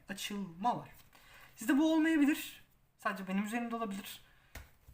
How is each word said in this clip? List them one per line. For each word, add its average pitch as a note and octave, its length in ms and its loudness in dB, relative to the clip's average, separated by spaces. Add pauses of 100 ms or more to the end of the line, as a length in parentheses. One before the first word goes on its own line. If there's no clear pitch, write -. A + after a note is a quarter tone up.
açılma G3 680 -4
var. C#3+ 120 -12 (640)
Sizde C4 220 2
bu D#4+ 160 6
olmayabilir. D#4 720 2 (360)
Sadece F#3+ 280 -4
benim G3 180 0
üzerimde A#3 300 -4
olabilir. G3+ 460 -8 (720)